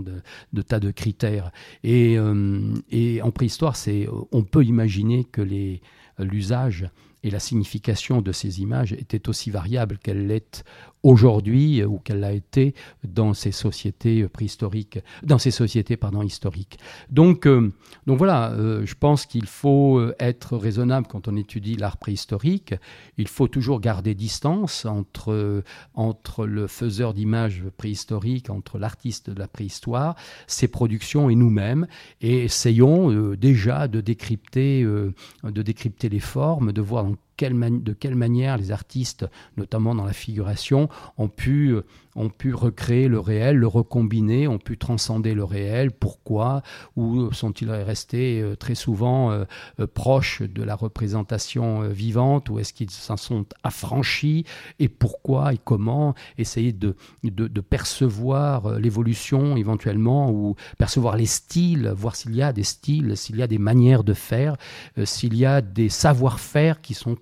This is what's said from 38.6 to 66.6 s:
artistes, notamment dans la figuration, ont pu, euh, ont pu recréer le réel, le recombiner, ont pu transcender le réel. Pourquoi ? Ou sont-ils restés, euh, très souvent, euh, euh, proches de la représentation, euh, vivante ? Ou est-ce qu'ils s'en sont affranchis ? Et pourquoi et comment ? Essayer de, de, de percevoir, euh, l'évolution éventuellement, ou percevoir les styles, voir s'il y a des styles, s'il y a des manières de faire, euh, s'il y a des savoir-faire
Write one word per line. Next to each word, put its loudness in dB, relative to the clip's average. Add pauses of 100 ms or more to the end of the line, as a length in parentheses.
artistes, -6 (320)
notamment -2
dans -4
la -4
figuration, -2 (300)
ont -2
pu, 0
euh, 0 (340)
ont -4
pu -6
recréer 0
le 2
réel, 2
le 4
recombiner, 2
ont -2
pu -10
transcender -2
le -2
réel. -2
Pourquoi ? -2 (320)
Ou 0
sont-ils -6
restés, -4
euh, -4
très -6
souvent, 0
euh, -2 (380)
euh, -2
proches 0
de -6
la -6
représentation, -4
euh, -2
vivante ? 0
Ou -6
est-ce -6
qu'ils -8
s'en -8
sont -4 (180)
affranchis ? -2 (340)
Et 2
pourquoi 0
et -2
comment ? 0 (220)
Essayer -2
de, -2 (300)
de, -4
de -4
percevoir, -2
euh, -2
l'évolution 0
éventuellement, 2
ou 0 (220)
percevoir 2
les 2
styles, 0
voir -6
s'il -8
y 0
a 2
des -2
styles, -2
s'il -10
y -2
a 0
des 0
manières 6
de 4
faire, -2 (420)
euh, 0
s'il -2
y 4
a 4
des 0
savoir-faire 2